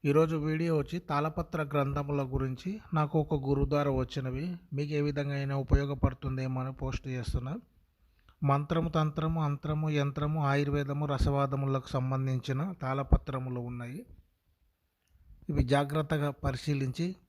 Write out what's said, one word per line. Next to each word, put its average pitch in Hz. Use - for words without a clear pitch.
ఈరోజు 156
వీడియో 160
వచ్చి 170
తాళపత్ర 156
గ్రంథముల 143
గురించి 131
నాకు 151
ఒక 151
గురువు 139
ద్వారా 143
వచ్చినవి, 131
మీకు 147
ఏ -
విధంగా 143
అయినా 139
ఉపయోగపడుతుందేమో 131
అని 131
పోస్ట్ 135
చేస్తున్నా. 127
మంత్రము, 147
తంత్రము, 160
అంత్రము, 151
యంత్రము, 147
ఆయుర్వేదము, 143
రసవాదములకు 139
సంబంధించిన 131
తాళపత్రములు 131
ఉన్నాయి. 123
ఇవి 143
జాగ్రత్తగా 143
పరిశీలించి 135